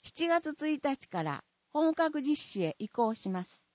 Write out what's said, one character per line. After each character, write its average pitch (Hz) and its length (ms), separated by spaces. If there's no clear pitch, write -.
七 - 260
月 330 260
一 302 160
日 269 240
か 175 140
ら 147 220
本 311 220
格 311 260
実 285 160
施 - 260
へ 160 160
移 214 100
行 226 260
し 196 160
ま 180 140
す。 - 200